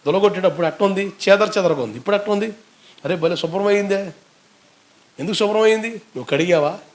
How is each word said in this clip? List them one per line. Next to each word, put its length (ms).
దొలగొట్టేటప్పుడు 600
ఎట్టుంది, 460
చెదర 180
చెదరగా 240
ఉంది, 160
ఇప్పుడు 180
ఎట్టుంది?" 300
"అరే 120
భలే 200
శుభ్రమైందే, 760
ఎందుకు 160
శుభ్రమైంది? 520
నువ్వు 360
కడిగావా, 500